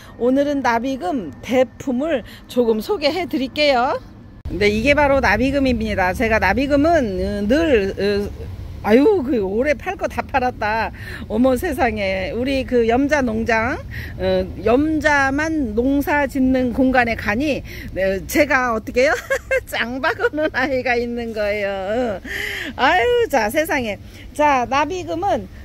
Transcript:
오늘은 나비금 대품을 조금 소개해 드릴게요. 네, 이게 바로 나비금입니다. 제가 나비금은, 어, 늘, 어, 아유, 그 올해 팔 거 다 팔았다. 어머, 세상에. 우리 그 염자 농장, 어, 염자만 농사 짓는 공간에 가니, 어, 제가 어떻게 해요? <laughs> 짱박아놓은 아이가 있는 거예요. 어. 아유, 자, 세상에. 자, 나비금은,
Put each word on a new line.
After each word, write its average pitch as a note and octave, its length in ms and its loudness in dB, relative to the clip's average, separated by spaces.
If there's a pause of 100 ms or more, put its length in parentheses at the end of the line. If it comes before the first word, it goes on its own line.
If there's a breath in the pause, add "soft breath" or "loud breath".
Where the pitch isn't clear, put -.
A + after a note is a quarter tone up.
(180 loud breath)
오늘은 C#4 440 2
나비금 B3 800 -2
대품을 B3+ 800 0 (240 loud breath)
조금 A3+ 320 2
소개해 D#4+ 480 -2
드릴게요. C#4 720 2 (500)
네, G#3 180 0
이게 A3+ 260 2
바로 C#4 260 4
나비금입니다. A3 960 2
제가 A3 240 2
나비금은, C4 480 2 (580)
어, G3+ 40 -2
늘, G#3 880 2
어, - 60 -12 (420)
아유, C#4+ 400 6
그 B3+ 160 0
올해 A3 320 0
팔 F#4 220 -6
거 C4 120 -4
다 A#3+ 140 -6
팔았다. A3+ 680 -2 (380 loud breath)
어머, B3 260 4
세상에. G#3+ 760 -2
우리 B3+ 340 -2
그 A#3 220 2
염자 C4+ 340 2
농장, A3+ 580 0 (380 loud breath)
어, F#3 280 0 (180)
염자만 D4 1080 2
농사 C#4 540 2
짓는 B3+ 460 2
공간에 B3 420 2
가니, A3 480 -2 (340 loud breath)
어, F#3+ 300 -2
제가 C4+ 480 2
어떻게 A#3+ 280 0
해요? D4+ 100 4
<laughs> - 540 -2
짱박아놓은 D4+ 880 -2
아이가 B3+ 420 0
있는 A#3+ 380 -4
거예요. G#3 360 -2
어. G3 520 -4 (540 loud breath)
아유, E4 280 4 (280)
자, A3 180 2
세상에. C4 480 -2 (360 loud breath)
자, C#4 360 2
나비금은, D#4+ 800 -2 (180 loud breath)